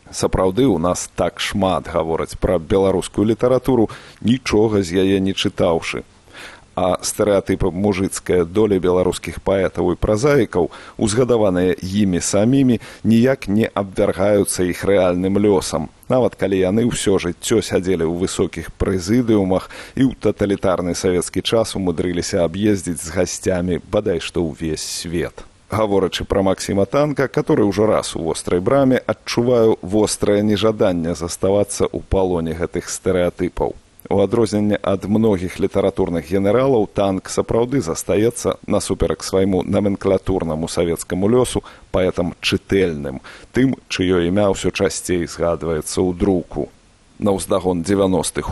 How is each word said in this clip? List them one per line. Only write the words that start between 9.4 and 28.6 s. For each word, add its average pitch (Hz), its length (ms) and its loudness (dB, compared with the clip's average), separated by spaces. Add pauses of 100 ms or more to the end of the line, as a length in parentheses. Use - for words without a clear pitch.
паэтаў 90 480 0
і 82 80 -4
празаікаў, 107 680 0 (260)
узгадаваныя 107 800 2
імі 95 480 0
самімі, 123 560 2 (240)
ніяк 117 480 2
не 107 160 2
абвяргаюцца 98 960 0
іх 90 240 -2
рэальным 92 560 2
лёсам. 90 460 2 (180)
Нават 123 320 0
калі 98 160 0
яны 98 320 2
ўсё 98 320 0
жыццё 87 400 -2
сядзелі 92 480 0
ў 85 160 -2
высокіх 85 560 -4
прэзідыумах 98 880 0 (320)
і 135 80 4
ў 110 160 -2
таталітарны 95 720 0
савецкі 90 480 -2
час 113 320 0
умудрыліся 90 720 -2
аб'ездзіць 92 560 -2
з 80 80 -12
гасцямі 90 800 -2
бадай 104 320 -2
што 85 240 -4
ўвесь 78 320 -6
свет. - 640 -8 (240)
Гаворачы 98 560 0
пра 98 240 0
Максіма 95 400 0
Танка, 143 400 0
который 143 400 0
ўжо 104 240 2
раз - 240 0
у 76 80 -6
вострай 90 400 -2